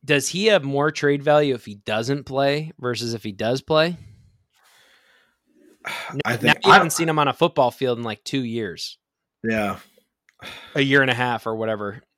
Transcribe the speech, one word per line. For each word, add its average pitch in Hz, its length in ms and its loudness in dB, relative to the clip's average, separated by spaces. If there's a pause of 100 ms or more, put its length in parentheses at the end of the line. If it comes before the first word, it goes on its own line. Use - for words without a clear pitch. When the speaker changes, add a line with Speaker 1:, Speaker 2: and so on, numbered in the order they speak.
Speaker 1:
Does 143 240 0
he 190 180 -2
have 202 160 4
more 139 300 0
trade 143 320 0
value 147 320 4
if - 80 -14
he 104 100 -14
doesn't 117 500 -4
play 139 540 0
versus 117 360 -6
if 110 100 -10
he 110 80 -8
does 110 280 -2
play? 160 360 0 (1900)
Speaker 2:
<sighs> - 0 - (400)
I 117 80 -2
Speaker 1:
Now 120 40 -2
Speaker 2:
think - 280 2
Speaker 1:
you 392 60 6
Speaker 2:
I - 40 10
Speaker 1:
haven't 180 180 6
seen 165 160 -2
him 156 100 0
on 147 100 2
a 127 40 -2
football 139 380 2
field 123 280 -4
in, 117 60 -8
like, 107 200 -8
two 139 200 -4
years. 113 540 -8 (440)
Speaker 2:
Yeah. 107 360 -2 (960)
Speaker 1:
A 147 60 0
year 139 220 4
and 131 80 2
a 123 40 2
half 120 320 -2
or 110 100 -4
whatever. 110 460 -4 (160)